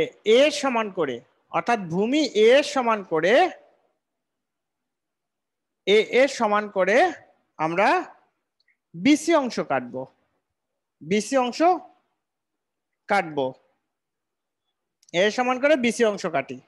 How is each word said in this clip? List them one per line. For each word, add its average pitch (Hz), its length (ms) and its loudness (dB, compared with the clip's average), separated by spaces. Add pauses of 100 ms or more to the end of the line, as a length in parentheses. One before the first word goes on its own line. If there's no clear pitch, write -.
(240)
এ 226 160 4 (100)
সমান 247 400 -4
করে, 143 260 -4 (360)
অর্থাৎ 214 280 -2
ভূমি 202 420 -2 (120)
এ 220 160 6 (120)
সমান 240 400 -2
করে, 170 320 0 (2500)
এ 202 120 4 (120)
এর 262 180 2
সমান 208 400 -2
করে 196 280 0 (640)
আমরা 170 300 0 (1040)
বিসি 285 400 2
অংশ 254 260 -2
কাটবো। 131 420 -4 (1000)
বিসি 208 360 -4
অংশ 247 260 -2 (1500)
কাটবো। 160 380 -2 (1700)
এ 175 160 4
সমান 254 300 -2
করে 285 160 4
বিসি 233 280 0
অংশ 202 220 -2
কাটি। 135 420 -6